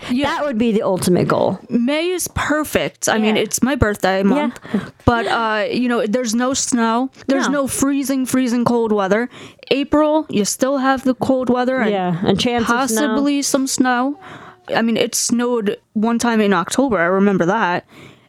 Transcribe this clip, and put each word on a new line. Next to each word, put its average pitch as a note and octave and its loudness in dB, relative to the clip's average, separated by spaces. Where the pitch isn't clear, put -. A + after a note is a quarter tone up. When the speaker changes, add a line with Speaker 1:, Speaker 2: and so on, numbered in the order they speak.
Speaker 1:
Yeah. C4 0
Speaker 2:
that D4 -2
would C#4 -4
be A#3 2
the G3 2
ultimate F3+ 0
goal. - 0
Speaker 1:
May D4 0
is F4+ -4
perfect. - -4
I - 0
mean, G#3+ 2
Speaker 2:
Yeah. - 2
Speaker 1:
it's - -4
my C4 2
birthday G3+ 0
month. B3+ 0
Speaker 2:
Yeah. G#3 0
Speaker 1:
But, A3+ 2
uh, G#3+ -2
you B3 0
know, A#3+ 0
there's A3 -2
no B3 0
snow. A#3 0
There's C4 0
Speaker 2:
No. C#4+ 0
Speaker 1:
no C4+ -2
freezing, C4+ -2
freezing B3 0
cold A#3 2
weather. G#3 0
April, D4+ 2
you G#3 0
still C4 0
have C4 0
the C4 2
cold B3+ 0
weather B3 2
and A3 2
Speaker 2:
Yeah, F3+ 0
and G3 2
chance A#3+ 0
of B3 0
snow. A3+ 0
Speaker 1:
possibly C#4+ 0
some C4+ 0
snow. B3+ 0
I - 0
mean, A3+ 0
it - 0
snowed A#3 -2
one A3+ 0
time A3+ 2
in G3+ 4
October. G3+ 0
I E3 2
remember F#3+ 2
that. F3+ 0